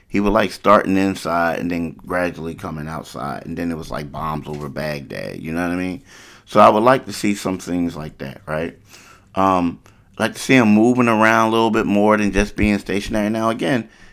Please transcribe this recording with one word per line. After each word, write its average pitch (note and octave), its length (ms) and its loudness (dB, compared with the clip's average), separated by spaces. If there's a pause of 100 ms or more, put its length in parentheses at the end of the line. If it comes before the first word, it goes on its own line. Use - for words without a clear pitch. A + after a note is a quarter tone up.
he G2 100 -2
would G2+ 140 0
like G#2+ 180 2
starting G2 460 4
inside E2+ 640 0
and F2 100 -4
then E2 220 -6
gradually E2 640 -6
coming D#2 320 -10
outside. C#2 580 -10
And E2 100 -10
then E2+ 140 -4
it D#2+ 60 -6
was D#2+ 160 -10
like D2 180 -8
bombs D2+ 380 -8
over D2 200 -10
Baghdad, C2 720 -8
you D#2+ 120 -8
know E2+ 100 -4
what F2 120 -4
I F2+ 60 -4
mean? F#2 220 -6 (420)
So - 140 0
I G#2+ 100 10
would G#2+ 140 4
like C3 240 2
to G2+ 60 -14
see G2+ 240 -2
some F#2 220 -4
things F2 360 -4
like D2+ 240 -12
that, C2+ 260 -12
right? D#2 320 -6 (600)
Um, F#2 440 2 (340)
I'd - 60 -8
like A2 120 0
to - 80 -14
see C3+ 160 4
him A#2+ 120 6
moving A#2+ 400 6
around A2 420 4
a - 20 0
little A2+ 180 2
bit A2 160 0
more G#2 300 4
than G2+ 160 0
just G2+ 240 0
being G#2 220 2
stationary. G#2 500 -4
Now, A2 220 -2
again, A#2+ 380 -2 (240)